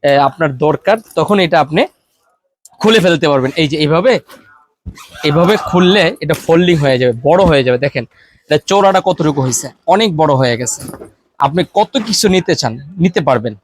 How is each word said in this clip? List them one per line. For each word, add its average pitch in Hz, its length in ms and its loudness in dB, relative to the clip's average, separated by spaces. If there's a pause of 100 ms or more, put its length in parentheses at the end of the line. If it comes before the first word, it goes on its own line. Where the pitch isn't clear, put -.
এ, 143 80 2 (160)
আপনার 151 300 -2
দরকার, 151 400 0 (180)
তখন 202 300 0
এটা 165 140 0
আপনি 151 220 0 (1000)
খুলে 220 240 4
ফেলতে 170 260 2
পারবেন। 135 200 0 (100)
এই 156 60 0
যে 147 100 -4
এইভাবে, 160 360 0 (1080)
এইভাবে 170 300 2 (160)
খুললে 180 340 2 (180)
এটা 156 220 -2
ফোল্ডিং 175 400 2
হয়ে 131 180 2
যাবে, 123 120 0 (140)
বড় 175 220 4
হয়ে 143 160 2
যাবে। 123 200 0
দেখেন 139 180 -4 (460)
এটা 151 80 2 (120)
চওড়াটা 196 380 2
কতটুকু 156 340 -2
হয়েছে, 127 260 -4 (180)
অনেক 202 240 2 (120)
বড় 151 200 2
হয়ে 123 160 0
গেছে। 120 220 -8 (600)
আপনি 143 220 0 (120)
কত 208 200 -2 (140)
কিছু 220 180 -2 (100)
নিতে 180 200 0
চান 117 180 -4 (240)
নিতে 180 240 0
পারবেন। 120 320 0 (100)